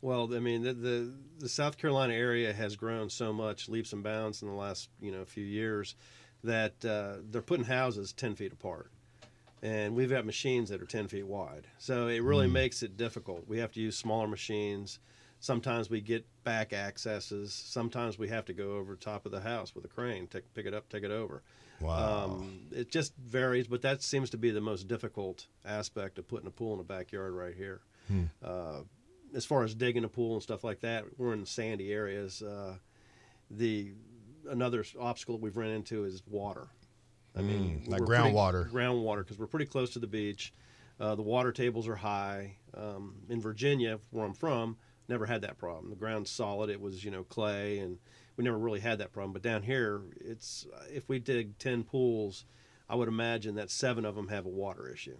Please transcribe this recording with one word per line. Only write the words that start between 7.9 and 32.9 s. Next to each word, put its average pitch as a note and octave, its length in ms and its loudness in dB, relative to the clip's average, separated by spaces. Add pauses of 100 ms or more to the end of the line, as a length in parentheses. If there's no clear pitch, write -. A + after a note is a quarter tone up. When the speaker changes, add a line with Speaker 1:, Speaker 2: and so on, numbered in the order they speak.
Speaker 1:
ten G#2+ 220 -2
feet G2+ 180 -6
apart. D#2+ 360 -8 (760)
And G#2+ 320 2
we've B2+ 160 4
got B2 140 2
machines A#2 440 2
that F#2+ 120 -4
are F2 40 -8
ten G#2+ 240 -2
feet G2 180 -4
wide. D#2 400 -6 (100)
So A#2+ 300 0
it A#2 160 2
really C#3 240 10
Speaker 2:
Mm. - 60 8
Speaker 1:
makes C3 300 4
it F#2+ 120 -6
difficult. G2+ 540 -4
We A2+ 80 0
have A2+ 160 -2
to A2 80 -4
use A2 160 0
smaller A2 300 2
machines. G#2 720 -2 (400)
Sometimes A#2 500 0
we A2 120 0
get A2+ 240 0 (180)
back A2 300 0
accesses. G2+ 800 -4
Sometimes A#2 640 -2
we G#2+ 120 -2
have A2+ 160 -2
to - 80 -8
go G2+ 240 -4
over G2 180 -6
top G#2 300 -8
of G2+ 60 -6
the G2 100 -4
house A2+ 340 -2
with - 100 -12
a - 20 -12
crane, A#2 400 -4
take, - 280 -8
pick G#2+ 100 -6
it G2+ 80 -2
up, G#2+ 160 -6
take G2+ 140 -4
it G2+ 80 -2
over. G#2 320 -4 (360)
Speaker 2:
Wow. G2+ 460 2
Speaker 1:
Um, F#2+ 340 -6 (120)
it B2 180 -4
just D#3 280 0
varies, B2+ 500 2
but A#2+ 160 -2
that C#3 180 2
seems C3+ 300 0
to B2 60 -4
be A2+ 120 6
the G#2+ 120 2
most G2+ 260 -2
difficult G2+ 580 -4 (180)
aspect G#2 540 -4
of F2 100 -10
putting G#2 200 -6
a F#2 40 -10
pool A2+ 220 -4
in F#2+ 60 -4
a F2+ 40 -8
backyard F#2+ 500 -6
right F2+ 220 -6
here. F#2+ 260 -10 (260)
Speaker 2:
Hmm. G2 160 4 (200)
Speaker 1:
Uh, E2 360 -6 (560)
as A#2+ 100 -4
far C3+ 180 4
as A2 120 0
digging A#2+ 280 2
a G#2+ 60 -2
pool A#2 240 0
and G#2+ 80 0
stuff - 220 -6
like A2 160 -4
that, A2+ 260 -2 (140)
we're A#2+ 140 2
in G2+ 120 -2
sandy G#2 480 -2
areas. G2+ 480 -2
Uh, G2+ 360 -6 (760)